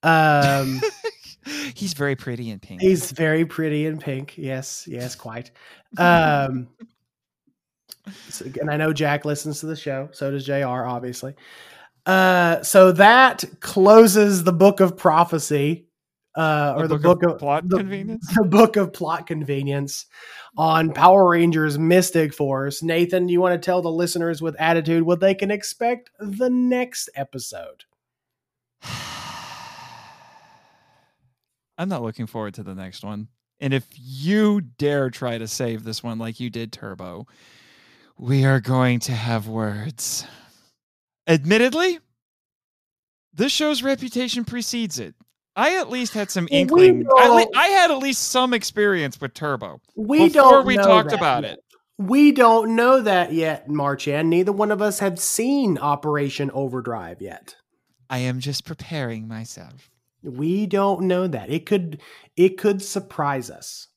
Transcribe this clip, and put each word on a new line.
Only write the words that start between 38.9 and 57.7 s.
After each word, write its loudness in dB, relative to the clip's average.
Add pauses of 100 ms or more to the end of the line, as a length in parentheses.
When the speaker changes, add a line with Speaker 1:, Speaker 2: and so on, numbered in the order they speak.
Speaker 2:
to -8
have -6
words. -8 (1000)
Admittedly, 0 (1300)
this -2
show's -2
reputation -4
precedes -6
it. -12 (400)
I 0
at -6
least -6
had -6
some -4
Speaker 1:
Well, 2
we 4 (280)
Speaker 2:
inkling. 2 (100)
I 8
le-, 6
Speaker 1:
don't -4
Speaker 2:
I 4
had 4
at 0
least -4
some 0
experience -2
with -10
Turbo -8 (140)
Speaker 1:
We 4
Speaker 2:
before 6
Speaker 1:
don't 8
Speaker 2:
we 2
Speaker 1:
know 2
Speaker 2:
talked 4
Speaker 1:
that -2
Speaker 2:
about 0
Speaker 1:
yet. -10
Speaker 2:
it. -20 (340)
Speaker 1:
We 4
don't 4
know 4
that 0
yet, -4
Marchand. -2
Neither 2
one -2
of -2
us -2
have -4
seen -2
Operation -4
Overdrive -8
yet. -18 (560)